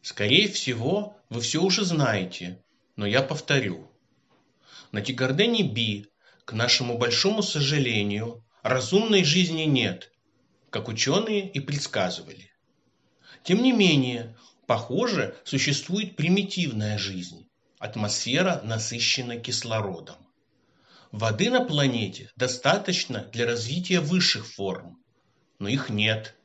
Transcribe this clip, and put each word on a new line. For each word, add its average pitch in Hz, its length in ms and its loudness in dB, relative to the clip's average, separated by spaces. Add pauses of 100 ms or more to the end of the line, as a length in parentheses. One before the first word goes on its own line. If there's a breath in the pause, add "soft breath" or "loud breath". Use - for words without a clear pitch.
Скорее 139 440 4
всего, 147 680 -4 (140)
вы 117 100 -4
всё 156 220 0
уже 190 200 2
знаете, 104 800 -2 (320)
но 104 120 -4
я 123 160 2
повторю. 135 680 -2 (1000 loud breath)
На 104 100 -4
Тигардене 143 640 0
Би, 107 420 -2 (400 soft breath)
к - 80 -10
нашему 120 460 0
большому 190 420 2
сожалению, 117 1040 0 (160)
разумной 185 640 4
жизни 160 400 2
нет, 120 480 2 (580)
как 110 200 -6
учёные 190 600 0
и 139 100 -6
предсказывали. - 920 -4 (920 loud breath)
Тем 214 200 2
не 262 80 6
менее, 131 640 4 (300 soft breath)
похоже, 127 760 0
существует 170 720 -2
примитивная 151 840 0
жизнь. 90 500 -10 (300)
Атмосфера 120 840 -2
насыщена 117 760 -2
кислородом. 107 800 -6 (920 soft breath)
Воды 113 400 0
на 254 120 4
планете 127 720 0
достаточно 139 840 0 (120)
для 120 140 0
развития 123 540 0
высших 151 480 2
форм, - 500 -8 (640)
но 101 100 -4
их 139 220 -2
нет. 107 540 0